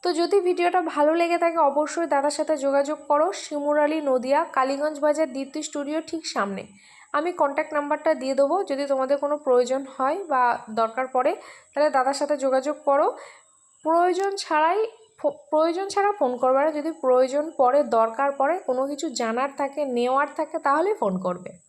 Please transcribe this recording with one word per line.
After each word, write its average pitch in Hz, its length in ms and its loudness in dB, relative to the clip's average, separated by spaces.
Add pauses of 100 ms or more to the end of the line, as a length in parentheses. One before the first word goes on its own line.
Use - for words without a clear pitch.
তো 359 80 -2 (100)
যদি 349 160 2 (120)
ভিডিওটা 349 320 2 (140)
ভালো 294 260 4
লেগে 339 240 2
থাকে, 339 140 0 (120)
অবশ্যই 302 440 -2
দাদার 285 240 0
সাথে 302 160 0 (100)
যোগাযোগ 277 340 0 (120)
করো। 302 160 4 (160)
শিমুরালী, 294 560 0 (120)
নদিয়া, 262 300 2 (160)
কালীগঞ্জ 277 480 0
বাজার, 302 320 2
দীপ্তি 269 320 -8
স্টুডিও 294 300 -6 (120)
ঠিক 320 120 -8 (120)
সামনে। 202 280 -4 (560)
আমি 330 120 -2 (100)
কন্ট্যাক্ট 302 380 0
নাম্বারটা 302 320 -2 (120)
দিয়ে 262 180 -2
দেবো, 277 160 2 (140)
যদি 277 220 -2
তোমাদের 262 320 0
কোনো 285 100 0 (120)
প্রয়োজন 254 360 2 (140)
হয় 277 220 0 (140)
বা 254 100 2 (380)
দরকার 233 340 -2
পড়ে, 262 180 2 (380)
তাহলে 294 260 2
দাদার 269 240 2
সাথে 294 140 0 (100)
যোগাযোগ 262 320 0 (120)
করো। 285 180 4 (760)
প্রয়োজন 349 460 2 (120)
ছাড়াই 330 380 2 (380)
ফো-, - 200 -2 (120)
প্রয়োজন 330 440 2
ছাড়া 403 240 2
ফোন 247 140 2 (100)
করবে 262 220 4
না, 311 140 2
যদি 302 120 -4 (140)
প্রয়োজন 262 400 4 (140)
পড়ে, 262 220 4 (180)
দরকার 226 300 0 (100)
পড়ে, 277 160 2 (140)
কোনো 254 220 -2
কিছু 294 160 -6 (140)
জানার 240 300 -2 (100)
থাকে, 277 200 -4 (160)
নেওয়ার 262 320 2 (100)
থাকে, 320 180 -4 (100)
তাহলে 311 240 2 (100)
ফোন 196 140 0 (120)
করবে। 180 240 -6 (180)